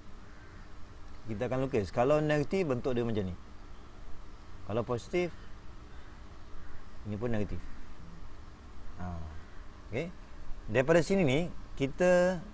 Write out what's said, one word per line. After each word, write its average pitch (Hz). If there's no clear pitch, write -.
Kita 113
akan 131
lukis. 117
Kalau 143
negatif, 151
bentuk 127
dia 120
macam 107
ni. 90
Kalau 110
positif, 165
ini 104
pun 120
negatif. 104
Ha. 87
Okey. 151
Daripada 135
sini 196
ni, 131
kita, 180